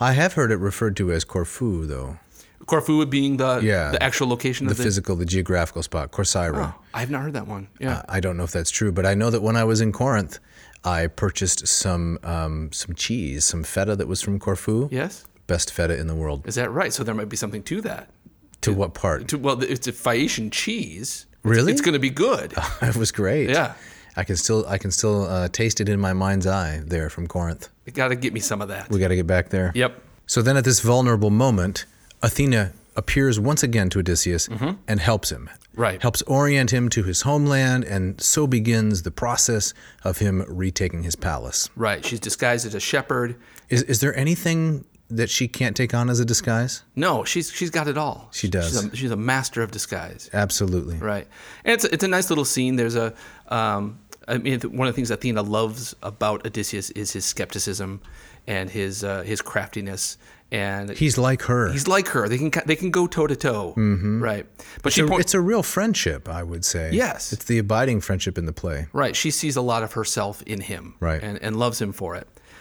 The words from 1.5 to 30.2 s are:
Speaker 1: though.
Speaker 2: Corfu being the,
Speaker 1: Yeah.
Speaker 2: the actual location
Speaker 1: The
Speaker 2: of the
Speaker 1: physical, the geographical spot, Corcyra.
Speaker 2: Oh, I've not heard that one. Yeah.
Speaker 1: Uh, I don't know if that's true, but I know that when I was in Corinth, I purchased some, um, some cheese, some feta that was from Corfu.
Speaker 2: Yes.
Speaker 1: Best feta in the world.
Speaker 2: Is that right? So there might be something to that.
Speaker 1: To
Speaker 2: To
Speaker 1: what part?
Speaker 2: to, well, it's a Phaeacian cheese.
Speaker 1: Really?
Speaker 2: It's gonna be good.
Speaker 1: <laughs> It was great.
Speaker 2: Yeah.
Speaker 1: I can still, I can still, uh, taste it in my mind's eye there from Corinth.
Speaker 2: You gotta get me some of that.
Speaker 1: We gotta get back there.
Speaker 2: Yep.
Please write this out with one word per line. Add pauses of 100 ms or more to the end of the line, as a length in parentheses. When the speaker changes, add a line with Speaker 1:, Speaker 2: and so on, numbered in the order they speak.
Speaker 1:
though. (460)
Speaker 2:
Corfu
being
the,
Speaker 1:
Yeah.
Speaker 2:
the
actual
location
Speaker 1:
The
Speaker 2:
of
the
Speaker 1:
physical,
the
geographical
spot,
Corcyra.
Speaker 2:
Oh, (120)
I've
not
heard
that
one. (120)
Yeah.
Speaker 1:
Uh,
I
don't
know
if
that's
true,
but
I
know
that
when
I
was
in
Corinth, (440)
I
purchased
some,
um,
some
cheese,
some
feta
that
was
from
Corfu.
Speaker 2:
Yes. (220)
Speaker 1:
Best
feta
in
the
world.
Speaker 2:
Is
that
right?
So
there
might
be
something
to
that. (520)
Speaker 1:
To
Speaker 2:
To
Speaker 1:
what
part?
Speaker 2:
to,
well,
it's
a
Phaeacian
cheese. (160)
Speaker 1:
Really?
Speaker 2:
It's
gonna
be
good. (160)
Speaker 1:
<laughs>
It
was
great.
Speaker 2:
Yeah. (440)
Speaker 1:
I
can
still,
I
can
still,
uh,
taste
it
in
my
mind's
eye
there
from
Corinth. (160)
Speaker 2:
You
gotta
get
me
some
of
that.
Speaker 1:
We
gotta
get
back
there.
Speaker 2:
Yep. (240)